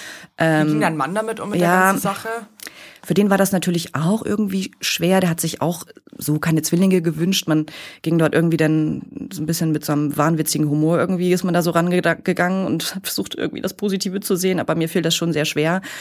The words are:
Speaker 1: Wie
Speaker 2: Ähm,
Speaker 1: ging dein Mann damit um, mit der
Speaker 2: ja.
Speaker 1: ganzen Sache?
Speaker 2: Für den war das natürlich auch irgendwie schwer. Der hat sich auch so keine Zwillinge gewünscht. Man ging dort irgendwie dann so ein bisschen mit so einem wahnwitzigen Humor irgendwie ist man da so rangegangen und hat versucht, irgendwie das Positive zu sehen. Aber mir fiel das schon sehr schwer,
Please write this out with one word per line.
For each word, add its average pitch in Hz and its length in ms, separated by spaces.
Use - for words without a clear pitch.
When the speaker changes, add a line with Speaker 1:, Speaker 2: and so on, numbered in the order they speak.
Speaker 1:
Wie - 80
Speaker 2:
Ähm, 156 240
Speaker 1:
ging 151 140
dein 165 160
Mann 143 160
damit 220 260
um, - 80
mit 202 120
der 175 80
Speaker 2:
ja. 180 120
Speaker 1:
ganzen 190 100
Sache? 196 260
Speaker 2:
Für - 120
den 196 160
war 196 80
das 190 140
natürlich 175 420
auch 185 320
irgendwie 190 540
schwer. 185 400
Der 180 100
hat 165 100
sich - 220
auch 165 220
so 147 220
keine 160 220
Zwillinge 185 400
gewünscht. 170 440
Man 156 200
ging 165 160
dort 160 160
irgendwie 165 220
dann 156 760
so - 80
ein 156 60
bisschen 165 240
mit 156 140
so - 80
einem 147 240
wahnwitzigen 151 520
Humor 156 300
irgendwie 180 340
ist 180 120
man 175 100
da 175 80
so 170 80
rangegangen 175 960
und 165 300
hat 190 100
versucht, - 300
irgendwie - 260
das - 120
Positive 196 460
zu 196 140
sehen. 185 240
Aber 160 160
mir 165 140
fiel 175 140
das 165 120
schon 170 180
sehr 151 120
schwer, 160 380